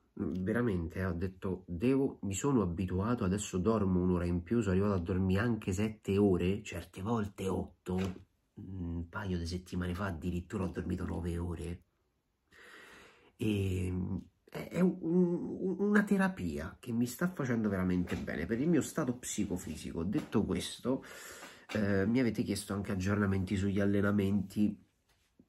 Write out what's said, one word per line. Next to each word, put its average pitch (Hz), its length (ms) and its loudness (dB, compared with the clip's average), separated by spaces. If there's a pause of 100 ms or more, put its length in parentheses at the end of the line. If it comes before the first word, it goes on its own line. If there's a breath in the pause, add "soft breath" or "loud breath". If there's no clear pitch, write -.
(120)
Veramente, 95 840 -2
eh, 95 80 0
ho 90 60 0
detto, 92 540 -4
devo, 131 560 0
mi 98 120 -4
sono 139 260 2
abituato, 95 640 0
adesso 95 320 0
dormo 95 460 4
un'ora 87 240 2
in 87 160 0
più, 117 180 2
sono 104 120 2
arrivato 98 220 4
a 92 40 2
dormire 92 420 2
anche 110 320 0
sette 101 460 0
ore, 98 440 4
certe - 380 -12
volte 104 480 -2
otto, 92 480 -4 (580)
un 85 540 -6
paio 98 300 -4
di 85 80 -4
settimane 90 480 -4
fa 101 120 -4
addirittura 90 580 -4
ho 90 40 -2
dormito 87 380 -4
nove 85 320 -4
ore. 87 460 -6 (1500 loud breath)
E, 95 580 0 (560)
è, - 180 -10
è - 120 0
un, 180 200 4
un, 175 800 0
una 208 240 4
terapia 185 760 -2
che 120 140 -10
mi 120 140 2
sta 180 260 -2
facendo 113 380 0
veramente 90 460 0
bene 71 280 -6
per 110 160 -2
il 151 80 2
mio 156 140 4
stato 127 340 -2
psicofisico. - 880 -4
Detto 104 400 0
questo, - 580 -2 (680 loud breath)
eh, 101 320 2
mi 117 160 4
avete 117 220 2
chiesto 101 320 -4
anche 101 180 -2
aggiornamenti 95 640 2
sugli 98 240 2
allenamenti. 101 1080 2 (600)